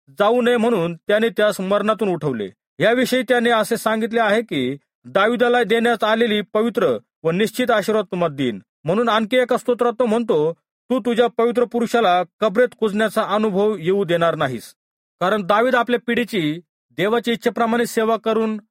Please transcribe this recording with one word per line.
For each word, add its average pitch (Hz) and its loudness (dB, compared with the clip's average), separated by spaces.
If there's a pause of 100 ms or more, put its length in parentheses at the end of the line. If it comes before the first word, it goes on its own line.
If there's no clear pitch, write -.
(180)
जाऊ 226 4
नये 240 2
म्हणून 208 0
त्याने 214 0
त्यास 208 0
मरणातून 202 0
उठवले. 143 -4 (300)
याविषयी 247 2
त्याने 240 0
असे 220 0
सांगितले 220 -2
आहे 208 2
की, 143 -4 (280)
दाविदाला 240 2
देण्यात 226 0
आलेली 220 2
पवित्र 202 0 (240)
व 160 0
निश्चित 208 0
आशीर्वाद 214 0
तुम्हाला 170 -4
देईन. 123 -4 (260)
म्हणून 214 0
आणखी 220 0
एका 247 2
स्तोत्रात 240 0
तो 254 2
म्हणतो, 214 0 (100)
"तू - -6
तुझ्या 240 0
पवित्र 233 0
पुरुषाला 226 0 (180)
कबरेत 220 2 (120)
कुजण्याचा 214 0
अनुभव 208 0
येऊ 190 0
देणार 165 0
नाहीस." 131 -6 (460)
कारण 202 0
दावीद 220 2
आपल्या 240 0
पिढीची 190 -2 (300)
देवाच्या 220 -2
इच्छेप्रमाणे 233 -2
सेवा 220 0
करून 220 -2 (100)